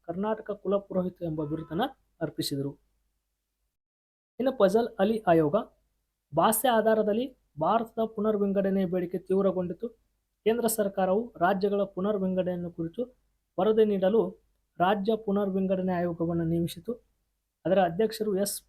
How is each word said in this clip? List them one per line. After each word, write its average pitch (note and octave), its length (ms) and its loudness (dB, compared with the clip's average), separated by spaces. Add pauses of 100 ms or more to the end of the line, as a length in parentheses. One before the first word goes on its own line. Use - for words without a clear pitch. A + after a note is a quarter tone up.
ಕರ್ನಾಟಕ G#3 480 -6
ಕುಲಪುರೋಹಿತ F#3+ 720 -4
ಎಂಬ D#3 220 -4
ಬಿರುದನ್ನ D#3+ 380 -6 (380)
ಅರ್ಪಿಸಿದರು. C#3+ 580 -6 (1600)
ಇನ್ನು C4 180 0
ಫಜಲ್ G#3+ 300 4 (100)
ಅಲಿ G#3+ 200 2
ಆಯೋಗ, E3 380 4 (800)
ಭಾಷೆ A3 320 2
ಆಧಾರದಲ್ಲಿ A3 680 2 (240)
ಭಾರತದ A3 440 0
ಪುನರ್ವಿಂಗಡಣೆ G3 800 0
ಬೇಡಿಕೆ F3+ 340 -4
ತೀವ್ರಗೊಂಡಿತು. F#3 680 -2 (560)
ಕೇಂದ್ರ A#3 220 0
ಸರ್ಕಾರವು G3 680 0
ರಾಜ್ಯಗಳ G3 460 2
ಪುನರ್ವಿಂಗಡಣೆಯನ್ನು F#3 880 -2
ಕುರಿತು E3+ 460 -8 (440)
ವರದಿ A3 240 4
ನೀಡಲು G3 600 2 (340)
ರಾಜ್ಯ G3 380 2
ಪುನರ್ವಿಂಗಡಣೆ F#3+ 760 0
ಆಯೋಗವನ್ನು E3+ 520 -2
ನೇಮಿಸಿತು. E3+ 480 -2 (720)
ಅದರ F#3+ 180 4
ಅಧ್ಯಕ್ಷರು G3+ 540 -2
ಎಸ್ G3 320 -4